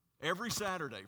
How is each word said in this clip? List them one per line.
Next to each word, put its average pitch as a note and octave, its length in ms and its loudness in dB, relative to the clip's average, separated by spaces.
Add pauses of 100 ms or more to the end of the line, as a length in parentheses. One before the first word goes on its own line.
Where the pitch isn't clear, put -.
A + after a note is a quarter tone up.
(220)
every F#3 280 2
Saturday D#3+ 580 0